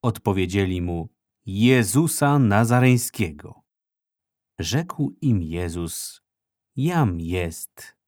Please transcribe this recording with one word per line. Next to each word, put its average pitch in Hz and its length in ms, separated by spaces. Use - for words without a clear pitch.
Odpowiedzieli 92 760
mu: 87 260
"Jezusa 127 920
Nazareńskiego". 117 1200
Rzekł 143 640
im 113 220
Jezus: 85 800
"Jam 131 440
jest". 82 760